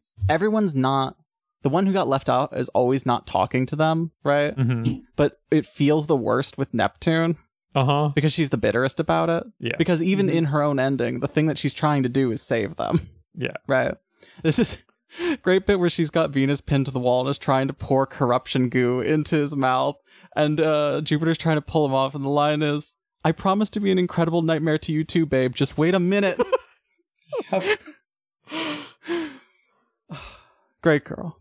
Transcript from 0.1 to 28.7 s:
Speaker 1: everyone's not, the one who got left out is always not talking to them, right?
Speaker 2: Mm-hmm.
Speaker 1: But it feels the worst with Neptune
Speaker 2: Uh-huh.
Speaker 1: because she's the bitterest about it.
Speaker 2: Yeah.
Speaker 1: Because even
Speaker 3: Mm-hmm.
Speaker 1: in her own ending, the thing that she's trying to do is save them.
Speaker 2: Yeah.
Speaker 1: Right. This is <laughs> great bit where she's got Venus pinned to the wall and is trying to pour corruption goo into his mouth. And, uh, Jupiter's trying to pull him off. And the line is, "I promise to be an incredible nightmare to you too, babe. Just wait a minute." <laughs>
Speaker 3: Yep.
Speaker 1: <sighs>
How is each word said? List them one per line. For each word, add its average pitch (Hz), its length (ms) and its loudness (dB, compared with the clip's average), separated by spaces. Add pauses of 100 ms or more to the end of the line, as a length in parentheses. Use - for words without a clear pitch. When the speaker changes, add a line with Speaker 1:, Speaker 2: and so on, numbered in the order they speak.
Speaker 1:
everyone's 202 480 2
not, 131 400 0 (460)
the 139 80 0
one 175 160 2
who 190 80 2
got 180 140 0
left 135 220 0
out 127 280 0
is 127 120 -4
always 127 360 2
not 120 220 -2
talking 127 400 0
to - 80 -8
them, 160 360 0 (120)
right? 147 340 0
Speaker 2:
Mm-hmm. 120 440 0 (140)
Speaker 1:
But - 240 0 (120)
it 156 140 2
feels 147 420 0
the 156 100 2
worst 117 400 -2
with - 160 -4
Neptune 160 640 0 (380)
Speaker 2:
Uh-huh. 147 400 2
Speaker 1:
because 151 180 2
she's 156 160 -2
the 143 80 0
bitterest 120 420 0
about 165 300 0
it. 165 140 -2 (160)
Speaker 2:
Yeah. - 180 -6
Speaker 1:
Because 165 240 2
even 190 260 2
Speaker 3:
Mm-hmm. 156 100 0
Speaker 1:
in 165 80 2
her 147 180 0
own 143 160 0
ending, 127 400 -2
the 135 80 -2
thing 151 200 0
that 147 120 -2
she's - 140 -2
trying 147 300 0
to 127 60 0
do 127 220 2
is 107 100 -6
save 113 360 -2
them. - 320 -2 (260)
Speaker 2:
Yeah. - 180 -6 (140)
Speaker 1:
Right. 131 260 0 (480)
This 160 160 0
is - 200 0 (320)
<laughs> 330 340 -4
great 190 240 2
bit 202 120 2
where 175 100 2
she's 160 200 0
got 160 220 0
Venus 139 280 0
pinned 139 280 0
to 135 40 -8
the 131 80 -4
wall 123 220 2
and 131 80 -2
is 139 80 -4
trying 135 300 0
to 139 60 -6
pour 135 340 0
corruption 127 640 0
goo 123 320 0
into 151 360 0
his 147 180 -2
mouth. 135 400 0 (400)
And, 151 240 2
uh, 151 420 0
Jupiter's 156 360 0
trying 160 200 0
to 147 40 -2
pull 151 240 0
him 135 80 0
off. 135 220 0
And 139 100 -8
the 135 40 -2
line 147 340 2
is, 147 300 -4 (300)
"I 160 80 2
promise 202 400 0
to 214 80 -4
be 202 120 0
an 185 80 2
incredible 170 420 0
nightmare 160 380 0
to - 120 -6
you 156 120 0
too, 165 240 0
babe. 131 260 0
Just - 240 -2
wait 165 160 2
a 190 60 2
minute." 190 480 0
<laughs> - 1040 -8
Speaker 3:
Yep. 185 120 0 (880)
Speaker 1:
<sighs> 311 800 -8 (1500)